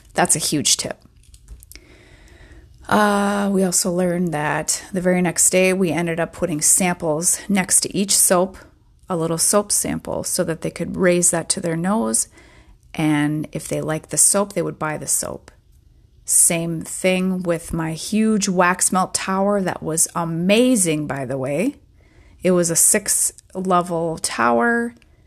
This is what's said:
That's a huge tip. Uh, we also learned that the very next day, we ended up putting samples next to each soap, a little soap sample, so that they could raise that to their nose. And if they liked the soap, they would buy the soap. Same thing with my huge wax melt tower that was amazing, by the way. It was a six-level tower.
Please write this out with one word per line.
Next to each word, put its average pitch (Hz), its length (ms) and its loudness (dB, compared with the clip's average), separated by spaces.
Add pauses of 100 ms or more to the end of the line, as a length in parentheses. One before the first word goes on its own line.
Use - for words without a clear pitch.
(140)
That's 170 200 2
a 165 40 -2
huge - 400 0
tip. - 200 -8 (1900)
Uh, 202 640 2
we 190 100 2
also 180 300 0
learned 175 400 0
that 151 500 -4 (120)
the 180 80 -2
very 180 180 2
next 170 300 2
day, 185 240 4
we 180 180 0
ended 165 260 -2
up 165 140 -4
putting 160 300 -4
samples 175 760 0 (120)
next 190 300 2
to - 140 -6
each 196 220 2
soap, 190 400 2 (540)
a 180 60 -2
little 165 200 -2
soap 208 340 2
sample, - 540 -4
so - 180 -2
that 165 200 -4
they 170 80 -4
could - 260 -8
raise 175 360 4
that 165 180 -4
to - 100 -4
their 165 160 -2
nose. 220 520 -2 (680)
And 151 580 0
if - 160 -10
they 147 140 -4
liked 156 280 -6
the 156 60 -4
soap, 202 380 2
they 170 80 -2
would 151 160 -6
buy 156 180 -6
the 143 100 -10
soap. - 440 -6 (720)
Same 170 560 0
thing 185 640 -2
with 170 300 -4
my 160 200 -2
huge 214 560 0
wax 180 420 2
melt 185 220 0
tower 196 480 0
that 180 220 -4
was 160 320 -2
amazing, 170 920 2
by 139 180 -4
the 131 140 -4
way. 147 380 -2 (680)
It 180 100 2
was 175 180 4
a 160 60 0
six-level 175 1400 0
tower. 233 760 2 (320)